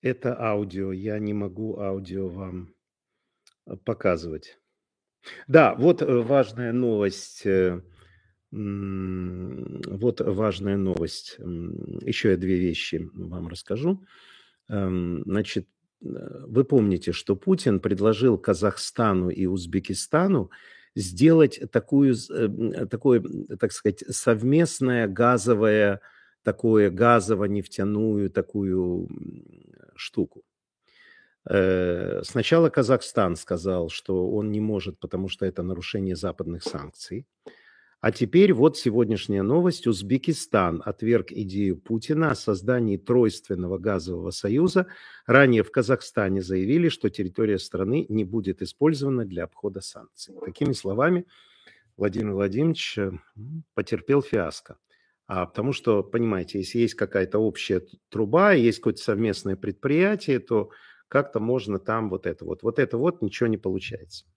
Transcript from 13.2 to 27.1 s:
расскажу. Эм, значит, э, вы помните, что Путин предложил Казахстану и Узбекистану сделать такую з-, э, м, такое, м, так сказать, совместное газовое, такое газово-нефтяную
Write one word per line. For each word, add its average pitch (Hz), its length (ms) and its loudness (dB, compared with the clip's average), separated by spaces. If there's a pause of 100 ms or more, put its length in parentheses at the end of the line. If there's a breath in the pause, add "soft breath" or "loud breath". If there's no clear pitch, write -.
расскажу. 147 560 -4 (680 soft breath)
Эм, 92 560 -2
значит, - 420 -4 (340)
э, - 40 -14 (420)
вы 123 160 2
помните, 101 480 2
что - 240 -2
Путин 139 440 2
предложил 104 580 2
Казахстану 98 920 0
и 92 160 -2
Узбекистану 98 1040 0 (460 loud breath)
сделать 131 640 4 (120)
такую 139 420 4
з-, - 200 -8
э, 117 120 0
м, 104 420 -4
такое, 120 320 4
м, - 260 -10 (120)
так 98 140 -2
сказать, - 380 -4
совместное 123 1000 2
газовое, 107 920 4 (440 soft breath)
такое 107 460 4
газово-нефтяную 104 1400 2